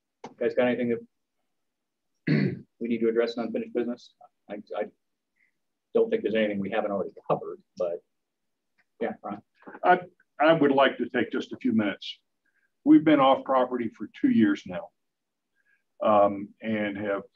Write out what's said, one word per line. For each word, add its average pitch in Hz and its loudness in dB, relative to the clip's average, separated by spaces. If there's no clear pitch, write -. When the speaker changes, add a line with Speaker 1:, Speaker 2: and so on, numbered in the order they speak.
Speaker 1:
You - -20
guys 117 -2
got 123 2
anything 120 -2
that 139 0
<clears throat> - -18
we 117 -8
need 117 -2
to 113 0
address 117 0
in 120 -6
unfinished 113 -8
business? 120 -6
I, 101 -12
I 107 -4
don't 113 2
think 110 -2
there's 107 -2
anything 104 0
we 95 -6
haven't 104 -2
already 95 -4
covered, - -4
but 87 -6
yeah, 110 -4
Ron. 101 -12
Speaker 2:
I, 180 4
I 156 6
would 143 4
like 135 4
to 123 -4
take 120 -4
just 120 -6
a - -14
few 123 -2
minutes. 104 -2
We've 151 6
been 151 4
off 135 4
property 127 0
for 110 -12
two 135 2
years 107 4
now, 90 -10
um, 101 2
and 107 -4
have, 98 -4